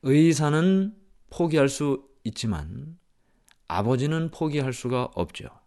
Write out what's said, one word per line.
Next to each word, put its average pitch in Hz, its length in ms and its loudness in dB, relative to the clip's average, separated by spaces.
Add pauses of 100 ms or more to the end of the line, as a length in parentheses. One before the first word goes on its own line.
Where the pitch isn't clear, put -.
의사는 160 920 4 (340)
포기할 156 400 2
수 139 400 -4 (160)
있지만 110 760 -6 (680)
아버지는 131 640 -2
포기할 143 420 -2
수가 123 420 -4
없죠. - 340 -8 (180)